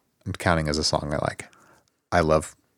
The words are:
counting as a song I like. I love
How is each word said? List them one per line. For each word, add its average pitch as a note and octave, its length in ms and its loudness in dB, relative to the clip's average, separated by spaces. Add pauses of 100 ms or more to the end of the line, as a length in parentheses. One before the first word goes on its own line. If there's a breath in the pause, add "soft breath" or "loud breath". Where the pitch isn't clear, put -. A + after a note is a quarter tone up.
(380)
counting D#2+ 320 0
as D2+ 80 -2
a D2+ 60 -2
song D2 280 -2
I C#2+ 60 -2
like. - 320 -6 (640 soft breath)
I F2 100 4
love D#2 340 2 (220)